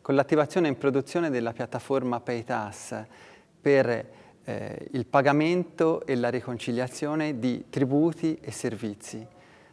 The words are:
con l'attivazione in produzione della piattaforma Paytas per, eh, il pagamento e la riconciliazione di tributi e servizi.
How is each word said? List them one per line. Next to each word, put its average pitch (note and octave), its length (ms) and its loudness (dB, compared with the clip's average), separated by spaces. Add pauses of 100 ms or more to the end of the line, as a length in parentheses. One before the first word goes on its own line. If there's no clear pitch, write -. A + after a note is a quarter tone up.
con - 140 0
l'attivazione D3 540 4
in C3 100 0
produzione C#3 500 0
della A#2+ 240 0
piattaforma B2 680 -2
Paytas A2+ 840 -6 (560)
per, A#2+ 460 4 (360)
eh, G#2 500 -8
il A#2+ 120 -2
pagamento D#3+ 1000 2
e C3+ 100 0
la A#2+ 140 0
riconciliazione B2+ 1080 -4
di A#2+ 300 -2
tributi D#3 720 0
e - 100 -12
servizi. A2 760 -6 (480)